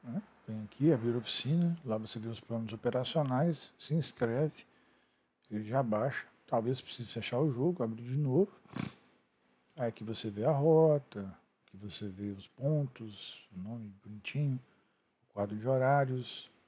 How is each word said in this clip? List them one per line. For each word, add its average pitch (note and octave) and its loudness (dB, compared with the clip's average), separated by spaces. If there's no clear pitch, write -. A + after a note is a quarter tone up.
né? C#3 -6
Vem A2 -6
aqui, D3 2
abrir A#2 2
oficina, E3+ 0
lá A2+ -2
você A2 -6
vê A2 -8
os A2+ -8
planos A2+ -4
operacionais, B2+ 0
se - -4
inscreve, C3+ 0
ele G#2+ -4
já A2+ 0
baixa, A2+ 0
talvez B2 0
precise - -12
fechar A#2+ -4
o D3 4
jogo, C3+ 0
abrir A2+ -4
de B2 -4
novo. D3 4
Aí B2 -2
aqui A2+ -6
você A2 -6
vê G#2 -4
a D3+ 4
rota, D3+ 6
aqui - -20
você G2+ -10
vê G2+ -8
os F#2+ -12
pontos, C3 -4
o - -10
nome G#2+ -10
bonitinho, B2+ -2
o - -20
quadro G2+ -4
de A2+ -4
horários. C3 2